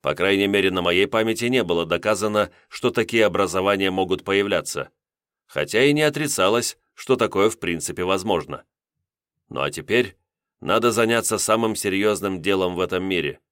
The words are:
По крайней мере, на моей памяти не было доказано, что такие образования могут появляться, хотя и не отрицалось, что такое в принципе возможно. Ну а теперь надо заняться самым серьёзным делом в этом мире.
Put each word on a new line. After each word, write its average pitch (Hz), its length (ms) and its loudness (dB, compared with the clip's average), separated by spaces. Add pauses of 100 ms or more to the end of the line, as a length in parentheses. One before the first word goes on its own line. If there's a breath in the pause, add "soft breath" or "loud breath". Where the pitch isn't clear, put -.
По 71 160 -2
крайней 98 320 2
мере, 98 240 2
на 90 100 -2
моей 87 240 2
памяти 113 380 -2
не 123 180 0
было 85 240 -2
доказано, 104 640 0 (180 soft breath)
что - 220 -2
такие 113 340 2
образования 95 680 0
могут 92 320 -2
появляться, 98 680 -2 (560)
хотя 104 380 0
и 147 80 4
не 151 100 2
отрицалось, 139 720 0 (180)
что - 200 0
такое 107 340 2
в - 120 -4
принципе 87 420 -4
возможно. 92 600 -2 (840)
Ну - 120 -8
а 71 100 -2
теперь 98 460 -2 (460)
надо 110 280 2
заняться 113 480 0
самым 110 360 0
серьёзным 98 680 0
делом 92 340 0
в 87 40 -4
этом 90 240 -2
мире. 82 360 -2 (120)